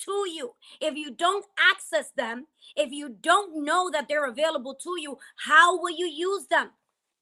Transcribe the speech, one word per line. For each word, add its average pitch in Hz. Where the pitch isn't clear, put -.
to 302
you. 320
If 302
you 302
don't 359
access 339
them, 247
if 285
you 294
don't 311
know 349
that 285
they're 294
available 269
to 349
you, 294
how 330
will 349
you 349
use 339
them? 214